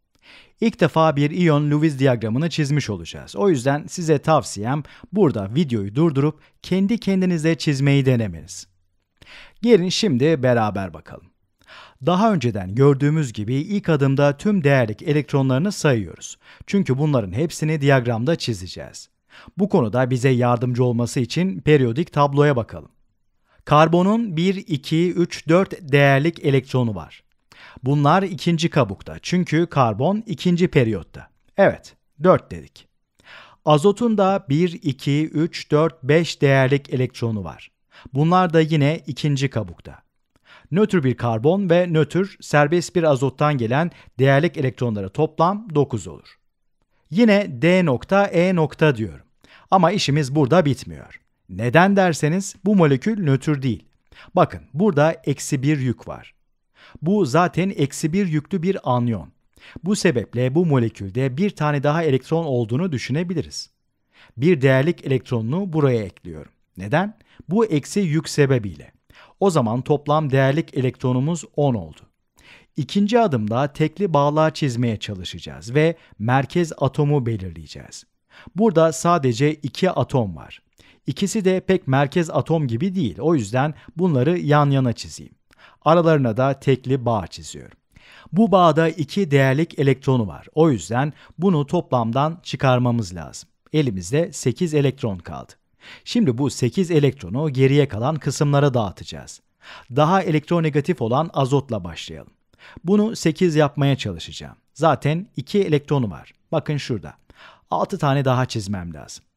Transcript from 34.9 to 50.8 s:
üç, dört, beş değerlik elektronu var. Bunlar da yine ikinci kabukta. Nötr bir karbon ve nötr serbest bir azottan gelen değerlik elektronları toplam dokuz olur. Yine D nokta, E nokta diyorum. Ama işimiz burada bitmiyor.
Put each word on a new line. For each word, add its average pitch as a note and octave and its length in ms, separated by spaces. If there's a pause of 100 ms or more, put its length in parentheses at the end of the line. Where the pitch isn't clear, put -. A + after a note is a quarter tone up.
üç, D3+ 380
dört, D#3 320
beş D3+ 380
değerlik C#3 520
elektronu A#2 500
var. - 280 (420)
Bunlar E3+ 400
da E3 80
yine D#3 460
ikinci C#3 420
kabukta. F2 480 (760)
Nötr F#3 320
bir B2+ 140
karbon C#3+ 520
ve F3 240
nötr D#3+ 480
serbest D3+ 540
bir E3+ 80
azottan C#3+ 540
gelen B2+ 340 (280)
değerlik C#3 380
elektronları A#2+ 520
toplam F3+ 640
dokuz C3+ 320
olur. - 300 (720)
Yine G3 520
D F3+ 240
nokta, F#3+ 400
E F3+ 300
nokta D3+ 400
diyorum. F#2 300 (460)
Ama F3+ 200
işimiz C#3+ 440
burada D3+ 300
bitmiyor. E2+ 560 (280)